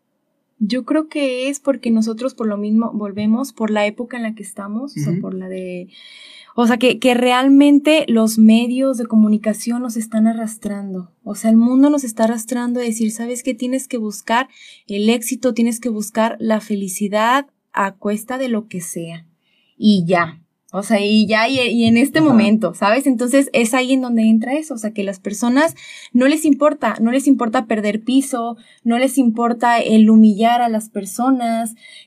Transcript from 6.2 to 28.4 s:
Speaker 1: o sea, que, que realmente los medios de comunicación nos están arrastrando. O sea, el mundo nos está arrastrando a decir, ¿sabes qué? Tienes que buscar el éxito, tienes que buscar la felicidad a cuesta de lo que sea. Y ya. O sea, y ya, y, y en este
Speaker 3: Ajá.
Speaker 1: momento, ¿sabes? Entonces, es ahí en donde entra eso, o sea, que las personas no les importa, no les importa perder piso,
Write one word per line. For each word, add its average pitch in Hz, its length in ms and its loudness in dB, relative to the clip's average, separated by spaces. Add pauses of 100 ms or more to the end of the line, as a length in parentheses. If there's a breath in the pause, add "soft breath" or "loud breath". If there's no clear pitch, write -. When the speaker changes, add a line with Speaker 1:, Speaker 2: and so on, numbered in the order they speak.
Speaker 1:
o 240 100 2
sea, 240 120 2
que, 233 200 2
que 247 160 2
realmente 277 920 4
los 220 320 2
medios 233 580 4
de 233 80 -6
comunicación 214 760 0
nos 233 140 -8
están 220 280 -2
arrastrando. 202 840 -6 (120)
O 202 120 -10
sea, 220 160 0
el 226 60 6
mundo 262 340 4
nos 285 120 0
está 226 200 -4
arrastrando 240 560 -4
a 247 40 -4
decir, 226 280 -2
¿sabes 233 320 -8
qué? 262 100 -4
Tienes 254 340 -6
que 247 120 -6
buscar 226 500 -4 (380 loud breath)
el 208 240 0
éxito, 247 420 -2
tienes 233 260 -2
que 247 100 -6
buscar 220 500 -4
la 220 200 -2
felicidad 208 840 -2 (260)
a 196 220 -2
cuesta 214 460 -6
de 262 100 -4
lo 214 180 -4
que 180 140 -10
sea. 165 460 -12 (500)
Y 202 300 4
ya. 170 340 0 (320)
O 190 100 -6
sea, 208 160 0
y 208 280 2
ya, 220 200 2
y, 269 120 -2
y 233 260 0
en 226 100 4
este 277 240 2
Speaker 3:
Ajá. 311 80 4
Speaker 1:
momento, 208 460 2
¿sabes? 233 340 0
Entonces, 254 460 2
es 226 200 0
ahí 254 200 0
en 269 80 0
donde 240 220 0
entra 226 320 2
eso, 311 180 -6
o 233 40 -10
sea, 220 140 -8
que 202 140 -6
las 196 160 -10
personas 240 540 0 (360 loud breath)
no 247 160 2
les 311 160 0
importa, 294 560 0
no 226 140 0
les 269 120 -2
importa 247 420 0
perder 214 360 -2
piso, 240 540 -2 (260 soft breath)